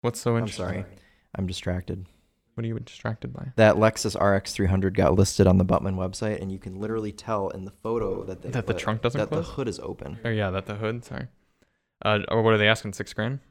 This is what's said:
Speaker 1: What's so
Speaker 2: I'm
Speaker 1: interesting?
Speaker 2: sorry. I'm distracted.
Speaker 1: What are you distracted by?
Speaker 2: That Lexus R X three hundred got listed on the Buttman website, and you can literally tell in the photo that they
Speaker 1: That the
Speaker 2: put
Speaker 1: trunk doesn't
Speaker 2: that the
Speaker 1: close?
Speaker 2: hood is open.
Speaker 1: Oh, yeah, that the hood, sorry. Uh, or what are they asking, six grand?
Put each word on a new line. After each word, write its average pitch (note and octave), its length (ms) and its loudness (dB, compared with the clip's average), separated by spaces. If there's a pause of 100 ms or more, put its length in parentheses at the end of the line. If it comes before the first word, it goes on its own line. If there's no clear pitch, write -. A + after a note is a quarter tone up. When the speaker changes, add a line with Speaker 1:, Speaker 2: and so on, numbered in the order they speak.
Speaker 1:
What's A#2+ 180 -2
so A#2+ 120 0
Speaker 2:
I'm A#2 120 2
Speaker 1:
interesting? G2 220 -6
Speaker 2:
sorry. F#2+ 200 -6 (500)
I'm F#2+ 120 -2
distracted. F#2 580 -6 (500)
Speaker 1:
What A#2 100 -6
are - 20 -2
you A2+ 120 -4
distracted A#2 540 -8
by? C3 220 -12
Speaker 2:
That G#2+ 200 8
Lexus A2 440 2
R G2+ 160 4
X - 180 -2
three G2 140 2
hundred F#2+ 280 2
got F2 200 6
listed G2 320 6
on F#2 100 8
the F#2 80 6
Buttman F#2 300 0
website, F#2 460 -4
and F#2+ 100 -8
you F#2+ 80 -10
can F#2+ 200 -12
literally G#2+ 340 -6
tell G#2 360 -4
in F#2+ 160 -10
the G2 60 -12
photo G2+ 540 -4
that F#2+ 160 -10
they - 80 -10
Speaker 1:
That A#2 180 -4
the - 60 -2
Speaker 2:
put - 80 -4
Speaker 1:
trunk A2+ 200 -2
doesn't A#2 180 -2
Speaker 2:
that G#2 100 -2
the D3+ 140 -2
Speaker 1:
close? E3 120 -8
Speaker 2:
hood C3+ 140 -4
is - 100 -8
open. - 460 -10
Speaker 1:
Oh, A#2 40 -2
yeah, G#2 220 0
that G2 140 -4
the G#2 100 -8
hood, A2 300 -6
sorry. B2+ 220 -10 (760)
Uh, G#2+ 240 2
or A2+ 140 2
what A2+ 120 6
are G#2+ 40 6
they G#2 100 4
asking, A2 260 0
six - 200 -10
grand? B2 260 -4 (120)